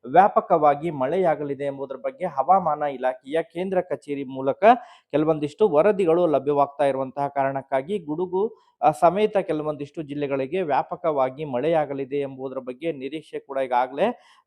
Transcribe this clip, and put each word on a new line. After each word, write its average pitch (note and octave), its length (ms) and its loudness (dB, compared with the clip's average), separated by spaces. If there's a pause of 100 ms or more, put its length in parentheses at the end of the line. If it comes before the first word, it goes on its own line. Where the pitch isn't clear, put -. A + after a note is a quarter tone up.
ವ್ಯಾಪಕವಾಗಿ D#3 840 4
ಮಳೆಯಾಗಲಿದೆ C#3+ 760 -2
ಎಂಬುದರ C3+ 320 -6
ಬಗ್ಗೆ C3 300 -6
ಹವಾಮಾನ D3+ 560 2
ಇಲಾಖೆಯ C3+ 600 -2
ಕೇಂದ್ರ F3+ 380 -4
ಕಚೇರಿ C#3+ 440 -6
ಮೂಲಕ C3+ 400 -2 (460)
ಕೆಲವೊಂದಿಷ್ಟು D3+ 580 2
ವರದಿಗಳು F3 580 4
ಲಭ್ಯವಾಗ್ತಾ C#3+ 580 0
ಇರುವಂತಹ C3+ 440 -2
ಕಾರಣಕ್ಕಾಗಿ C#3 680 -2
ಗುಡುಗು, F3+ 580 -4 (260)
ಆ, C#3+ 80 4
ಸಮೇತ G3 460 2
ಕೆಲವೊಂದಿಷ್ಟು D3+ 680 -4
ಜಿಲ್ಲೆಗಳಿಗೆ C#3+ 600 -4
ವ್ಯಾಪಕವಾಗಿ D3 840 -2
ಮಳೆಯಾಗಲಿದೆ C#3 720 -2
ಎಂಬುದರ C3+ 420 -6
ಬಗ್ಗೆ C3 340 -8
ನಿರೀಕ್ಷೆ C#3 460 -10
ಕೂಡ C3+ 200 -8
ಈಗಾಗಲೇ C3 600 0 (280)